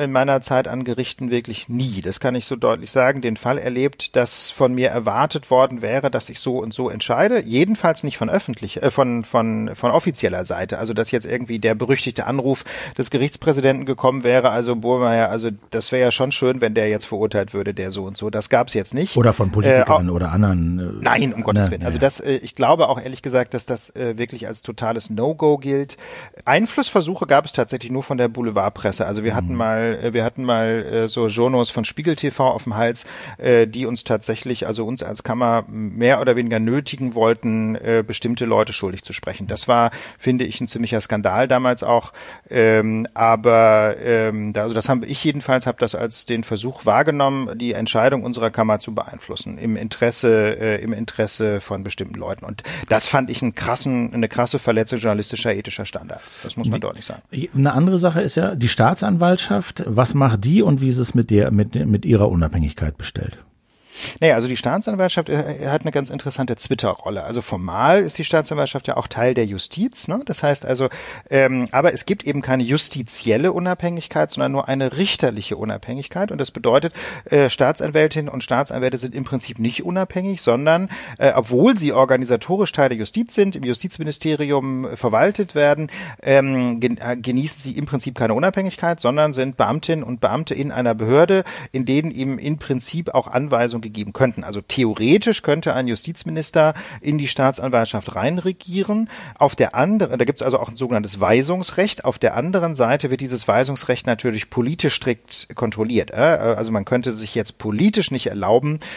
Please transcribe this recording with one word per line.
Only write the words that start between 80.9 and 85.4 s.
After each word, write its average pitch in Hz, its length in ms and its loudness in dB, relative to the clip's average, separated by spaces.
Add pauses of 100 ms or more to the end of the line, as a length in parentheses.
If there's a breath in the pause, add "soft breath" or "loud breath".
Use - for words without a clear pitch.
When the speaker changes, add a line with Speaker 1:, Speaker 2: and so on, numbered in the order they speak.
Speaker 1:
äh, 139 180 4
obwohl 127 440 4
sie 147 160 0
organisatorisch 131 800 2
Teil 135 180 2
der 120 80 -2
Justiz 208 360 -4
sind, 196 220 2
im 139 60 -8
Justizministerium 143 1300 -2
verwaltet 170 600 2